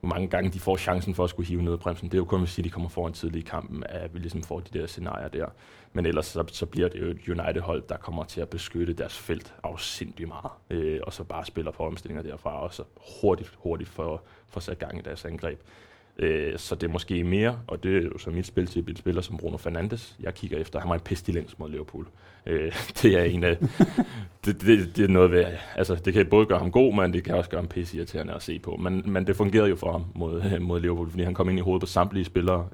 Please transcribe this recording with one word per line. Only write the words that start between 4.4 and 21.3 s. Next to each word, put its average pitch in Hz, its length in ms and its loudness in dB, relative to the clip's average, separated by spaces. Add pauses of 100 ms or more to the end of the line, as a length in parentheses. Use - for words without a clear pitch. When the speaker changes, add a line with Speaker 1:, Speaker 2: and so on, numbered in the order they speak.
Speaker 1:
får 85 180 -8
de - 180 -10
der 80 80 -6
scenarier 85 420 -8
der. 78 180 -6 (460)
Men 85 140 0
ellers 78 200 2
så, 85 220 -2
så - 180 -6
bliver 90 220 0
det 90 120 -6
jo 87 60 -4
et 85 220 -8 (120)
United-hold, 82 480 -2
der - 80 -6
kommer 82 280 -8
til - 160 -10
at 82 80 -4
beskytte 85 440 -4
deres - 260 -8
felt - 440 -8
afsindigt - 680 -8
meget, - 220 -12 (200)
øh, 78 320 -2
og - 100 -8
så - 120 -10
bare 85 200 -8
spiller 78 260 -6
på 80 160 -8
omstillinger 80 360 -8
derfra, 73 400 -8
og 87 120 -8
så - 80 -14 (400)
hurtigt, 95 360 2
hurtigt 82 320 -4
får, 80 320 -6 (260)
får - 120 -8
sat - 180 -8
gang - 200 -8
i - 40 -12
deres - 220 -12
angreb. 82 360 -8 (580)
Øh, 78 400 2
så - 160 -6
det 85 140 -2
er 82 40 -2
måske 87 320 0
mere, 107 420 4
og 85 160 -8
det 95 140 4
er 90 60 4
jo - 160 -4
så - 120 -8
mit 87 160 -2
spil 90 200 0
til 85 220 -2
en 85 80 -8
spiller 90 260 -2
som 95 140 -8
Bruno 82 200 -6
Fernandes, 87 640 -6
jeg 85 140 -8
kigger - 240 -6
efter. 80 220 -6
Han 87 80 -6
var 85 60 2
en 85 60 0
pestilens 85 580 -4